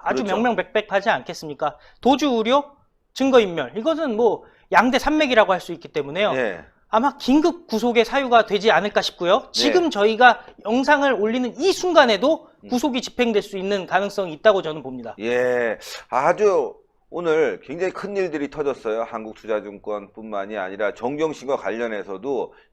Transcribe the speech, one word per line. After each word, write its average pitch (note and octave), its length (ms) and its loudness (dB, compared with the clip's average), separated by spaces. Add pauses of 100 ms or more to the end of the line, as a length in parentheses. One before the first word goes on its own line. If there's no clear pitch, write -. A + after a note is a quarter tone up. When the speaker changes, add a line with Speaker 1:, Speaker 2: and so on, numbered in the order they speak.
Speaker 1:
아주 F3 200 -2
Speaker 2:
그렇죠. G3 120 -2
Speaker 1:
명명백백하지 G#3 720 -2
않겠습니까? D#3 680 -4 (240)
도주 C#4+ 280 4
우려, B3 420 0 (420)
증거인멸. G3 640 2
이것은 D4 400 -2
뭐 G#3+ 260 2 (280)
양대 A#3+ 280 4
산맥이라고 B3+ 540 2
할 F3 80 -2
수 - 100 -12
있기 D3+ 180 -14
때문에요. D#3 460 -4
Speaker 2:
예. G#2 260 -2 (300)
Speaker 1:
아마 C4+ 260 0
긴급 D4+ 500 0
구속의 A3+ 360 2
사유가 A#3+ 440 2
되지 G3+ 240 0
않을까 G3 300 2
싶고요. F3+ 380 0
Speaker 2:
네. - 120 -14
Speaker 1:
지금 D4 400 2
저희가 A3 520 4 (220)
영상을 C4+ 480 2
올리는 A3+ 460 -2
이 F#4 120 2
순간에도 D4 760 2 (160)
Speaker 2:
음. G3+ 60 -20
Speaker 1:
구속이 B3 320 -2
집행될 A3+ 420 -2
수 G3+ 140 -10
있는 F#3+ 280 -4
가능성이 F#3+ 480 -4
있다고 F#3+ 300 4
저는 D#3 180 -6
봅니다. B2 380 -12
Speaker 2:
예, A#2+ 580 0 (320)
아주 E3 640 2 (380)
오늘 D#3 520 0
굉장히 E3+ 300 -6
큰 G3 240 -8
일들이 D3+ 320 -4
터졌어요. A#2+ 540 -4
한국투자증권뿐만이 G#2+ 1500 -8
아니라 G2 380 -4
정경심과 C#3 600 -4
관련해서도 G#2 960 -6 (200)